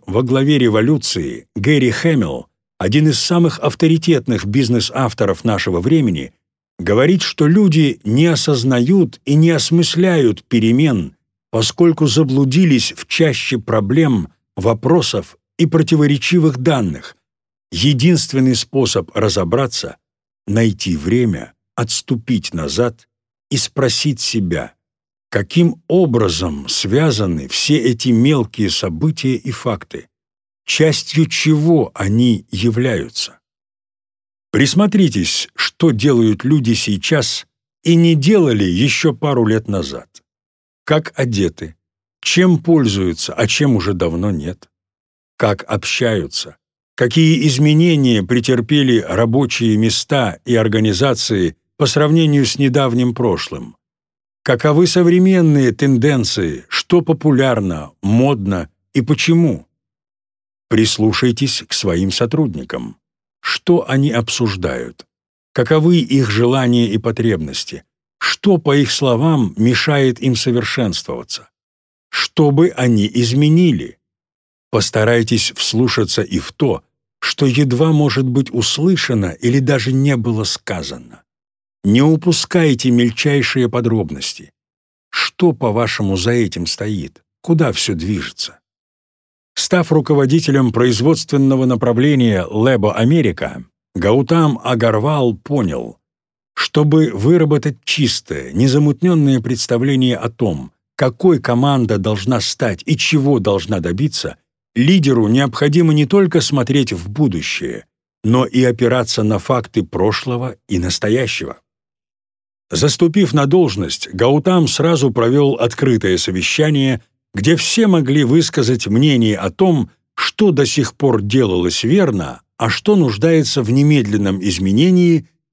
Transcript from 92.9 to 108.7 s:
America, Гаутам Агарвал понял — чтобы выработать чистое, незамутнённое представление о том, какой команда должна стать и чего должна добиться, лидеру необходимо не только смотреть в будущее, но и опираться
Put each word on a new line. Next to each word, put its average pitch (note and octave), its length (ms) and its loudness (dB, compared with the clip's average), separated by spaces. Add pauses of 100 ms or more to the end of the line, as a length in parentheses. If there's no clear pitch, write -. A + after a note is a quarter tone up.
America, A#2 640 0 (320)
Гаутам C3+ 680 2
Агарвал A#2+ 720 0
понял — D#2 640 -6 (600)
чтобы D3+ 520 2
выработать D3 720 0
чистое, D2 640 -4
незамутнённое C#3 880 2
представление B2 800 -2
о A#2 120 -6
том, D#2+ 440 -4 (240)
какой C3 420 2
команда B2 580 0
должна G#2+ 440 -2
стать - 440 -4
и D#3 120 0
чего C#3 420 0
должна G2 400 -2
добиться, F2+ 560 -4 (400)
лидеру C#3 540 2
необходимо D3 640 2
не D3 120 2
только F3 360 2
смотреть C3+ 500 0
в F2+ 180 -8
будущее, F2 760 -4 (400)
но B2 200 2
и B2+ 200 0
опираться A#2 580 0